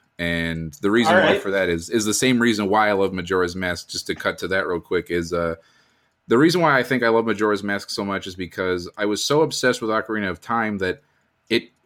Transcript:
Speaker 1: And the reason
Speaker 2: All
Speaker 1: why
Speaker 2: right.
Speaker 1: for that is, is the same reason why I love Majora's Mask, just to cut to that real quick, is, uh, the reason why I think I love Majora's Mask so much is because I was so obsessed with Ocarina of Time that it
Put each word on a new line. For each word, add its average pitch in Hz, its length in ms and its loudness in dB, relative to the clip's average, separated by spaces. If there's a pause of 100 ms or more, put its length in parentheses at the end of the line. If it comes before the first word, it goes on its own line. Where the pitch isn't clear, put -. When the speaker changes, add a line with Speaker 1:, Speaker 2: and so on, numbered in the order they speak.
(200)
Speaker 1:
And 82 600 -4
the 101 100 0
reason 120 240 4
Speaker 2:
All 185 60 6
Speaker 1:
why - 120 4
Speaker 2:
right. - 80 0
Speaker 1:
for 98 100 -6
that 95 180 0
is, 85 200 -2
is 110 160 0
the 104 80 0
same 131 260 2
reason 107 300 2
why 107 200 4
I 104 40 2
love 98 200 2
Majora's 90 420 -2
Mask, 90 340 -6
just - 180 -10
to 92 80 -2
cut 92 240 -4
to 92 100 -6
that 95 180 -2
real 87 120 -2
quick, 87 300 -4
is, 87 240 -2
uh, 85 220 -2 (720)
the 117 100 4
reason 165 240 6
why 147 160 4
I 120 60 2
think 127 200 0
I 113 60 4
love 113 160 4
Majora's 104 380 0
Mask 101 260 -6
so 104 160 -4
much 98 220 -4
is 92 80 -12
because 90 640 -4
I 107 80 -2
was 104 180 -2
so 147 180 2
obsessed 131 400 -2
with 113 80 -4
Ocarina 107 400 -2
of 87 120 -8
Time 110 360 -2
that 92 240 -4 (480)
it - 220 -2 (140)